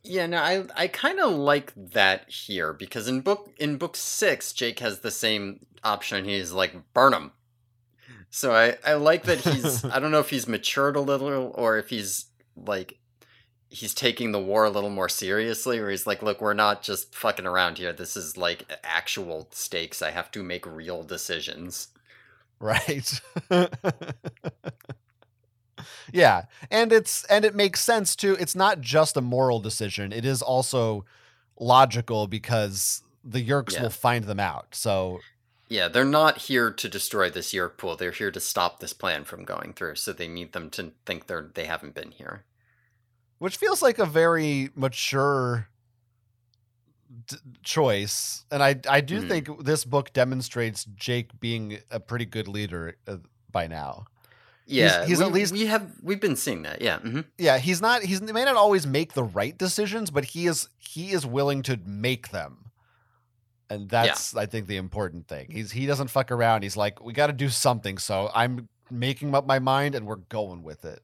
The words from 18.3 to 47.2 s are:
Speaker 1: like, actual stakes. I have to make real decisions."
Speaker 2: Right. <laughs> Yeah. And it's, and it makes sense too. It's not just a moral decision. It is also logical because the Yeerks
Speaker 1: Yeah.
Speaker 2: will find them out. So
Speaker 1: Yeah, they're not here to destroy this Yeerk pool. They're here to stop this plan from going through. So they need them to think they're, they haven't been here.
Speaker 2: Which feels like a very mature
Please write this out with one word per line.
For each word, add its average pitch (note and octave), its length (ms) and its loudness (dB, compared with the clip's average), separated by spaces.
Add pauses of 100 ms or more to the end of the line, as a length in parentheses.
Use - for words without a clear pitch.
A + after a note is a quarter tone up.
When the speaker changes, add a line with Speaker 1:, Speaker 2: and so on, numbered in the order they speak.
Speaker 1:
like, F2 260 -2 (200)
actual E2 680 -6
stakes. - 480 -8
I D#2+ 120 -4
have E2+ 180 -8
to G#2 120 -12
make F2+ 220 -10
real E2 380 -10
decisions." E2+ 840 -10 (720)
Speaker 2:
Right. B2+ 600 -2 (300)
<laughs> F3+ 100 6 (2500)
Yeah. B2 320 6 (260)
And A3 220 4
it's, - 340 4
and G#3 180 6
it G#3 100 4
makes G3+ 280 2
sense A3 340 2
too. G3 240 2
It's F3 160 -2
not F#3+ 240 4
just C#3+ 380 2
a - 20 2
moral B2 400 2
decision. G#2 500 -4
It A2+ 140 -6
is C3 160 0
also A#2 640 0 (560)
logical A#2+ 640 6
because G#2 760 -2 (200)
the A#2+ 240 -6
Yeerks C3+ 280 -2
Speaker 1:
Yeah. - 80 -2
Speaker 2:
will A2+ 80 -2
find A#2+ 340 0
them G2+ 160 -4
out. E2+ 340 -4
So F#2 460 -2 (480)
Speaker 1:
Yeah, F#2+ 200 0
they're B2 180 4
not D3+ 320 6
here A#2+ 340 2
to - 160 -8
destroy G2 400 0
this F2 240 -6
Yeerk F2+ 240 -2
pool. F2 180 -6
They're F2+ 160 -4
here G2+ 200 -4
to F2+ 100 -10
stop - 400 -2
this - 140 -10
plan D#2+ 300 -4
from F2+ 200 -16
going - 300 -10
through. D#2+ 220 -8
So - 180 -6
they E2+ 140 -8
need E2+ 260 -12
them D#2+ 160 -10
to E2 220 -10 (120)
think E2+ 220 -8
they're, D#2+ 280 -8
they E2 120 -6
haven't D#2 280 -10
been D#2 180 -14
here. - 320 -16 (960)
Speaker 2:
Which F#3+ 200 -6
feels G4 240 0
like B3 160 4
a G#3 80 4
very D#3 680 2
mature C3 920 0 (1600)